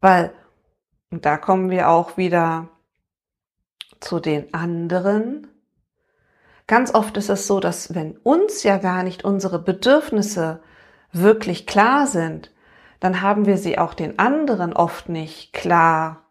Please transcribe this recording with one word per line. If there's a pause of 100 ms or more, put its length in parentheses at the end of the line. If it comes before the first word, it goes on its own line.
Weil, (760)
und
da
kommen
wir
auch
wieder (1300)
zu
den
anderen, (1160)
ganz
oft
ist
es
so,
dass
wenn
uns
ja
gar
nicht
unsere
Bedürfnisse (520)
wirklich
klar
sind, (480)
dann
haben
wir
sie
auch
den
anderen
oft
nicht
klar